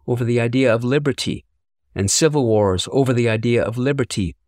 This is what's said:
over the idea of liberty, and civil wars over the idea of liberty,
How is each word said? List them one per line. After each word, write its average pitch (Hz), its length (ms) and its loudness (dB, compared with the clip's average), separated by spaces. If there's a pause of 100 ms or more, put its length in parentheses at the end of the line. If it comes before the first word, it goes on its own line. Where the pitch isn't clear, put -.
over 123 200 -2
the 120 140 0
idea 120 340 2
of 117 100 -2
liberty, 127 600 -2 (500)
and 101 180 -2
civil 147 340 2
wars 104 460 2
over 131 200 2
the 120 160 2
idea 113 360 0
of 110 140 -4
liberty, 123 580 -2 (120)